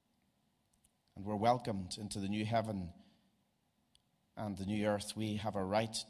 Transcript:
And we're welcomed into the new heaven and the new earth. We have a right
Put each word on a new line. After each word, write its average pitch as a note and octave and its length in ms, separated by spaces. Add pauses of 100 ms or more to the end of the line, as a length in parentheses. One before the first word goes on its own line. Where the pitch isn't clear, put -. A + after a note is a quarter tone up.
(1160)
And G2 100
we're G#2+ 100
welcomed G#2+ 640
into G#2 220
the G2 100
new G#2+ 160
heaven G#2+ 480 (1400)
and G#2+ 200
the F#2+ 80
new G#2 200
earth. G#2 300
We G#2+ 200
have G2+ 200
a G2 80
right A2 300 (160)